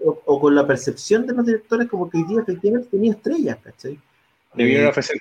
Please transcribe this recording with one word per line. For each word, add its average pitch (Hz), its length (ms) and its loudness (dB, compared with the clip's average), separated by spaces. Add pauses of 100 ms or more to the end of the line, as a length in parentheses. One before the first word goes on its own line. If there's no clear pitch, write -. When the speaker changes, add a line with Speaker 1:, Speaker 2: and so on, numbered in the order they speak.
Speaker 1:
o, 151 180 -2
o 143 160 0
con 143 160 4
la 143 120 4
percepción 143 580 -2
de 247 80 -4
los 240 120 0
directores, 233 440 -2
como 180 200 -4
que 170 100 -4
hoy 160 60 2
día 214 160 -2
efectivamente 214 500 -2
tenía 208 220 2
estrellas, 233 500 -4
¿cachai? 143 360 -16 (560)
Speaker 2:
Le 120 80 0
vinieron 135 220 4
Speaker 1:
Eh, - 20 6
Speaker 2:
a 143 40 2
ofrecer - 300 -4